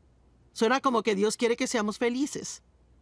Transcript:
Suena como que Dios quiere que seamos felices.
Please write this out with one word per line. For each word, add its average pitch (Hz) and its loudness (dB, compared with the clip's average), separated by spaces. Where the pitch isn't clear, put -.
Suena 233 2
como 240 2
que 208 0
Dios 208 0
quiere 233 2
que 262 -2
seamos 214 -2
felices. 247 -4